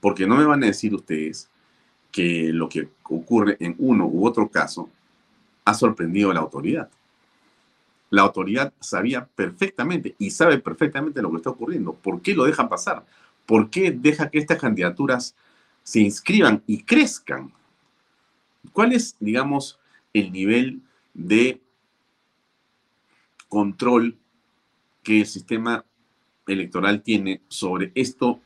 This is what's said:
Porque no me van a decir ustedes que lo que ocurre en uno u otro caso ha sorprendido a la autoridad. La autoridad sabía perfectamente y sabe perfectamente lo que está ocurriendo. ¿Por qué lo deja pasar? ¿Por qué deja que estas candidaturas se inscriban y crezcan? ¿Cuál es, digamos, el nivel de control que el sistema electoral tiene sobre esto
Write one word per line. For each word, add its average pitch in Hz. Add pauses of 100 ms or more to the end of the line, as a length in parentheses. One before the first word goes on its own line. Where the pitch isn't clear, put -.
Porque 95
no 113
me 151
van 147
a -
decir 104
ustedes 78 (640)
que 85
lo 82
que - (160)
ocurre 101
en 85
uno 107
u 85
otro 113
caso 80 (760)
ha 107
sorprendido 101
a 90
la 82
autoridad. 80 (1200)
La 101
autoridad 101
sabía 123
perfectamente -
y 196
sabe 160
perfectamente 143
lo 82
que 82
está -
ocurriendo. 127
¿Por 90
qué -
lo 143
deja 135
pasar? - (400)
¿Por 110
qué 185
deja 151
que 151
estas 151
candidaturas 123 (480)
se -
inscriban 113
y 104
crezcan? - (1200)
¿Cuál 233
es, 240
digamos, 139 (340)
el 98
nivel 113 (320)
de 113 (1900)
control 117 (840)
que 107
el 98
sistema 113 (600)
electoral 95
tiene 98
sobre 92
esto 127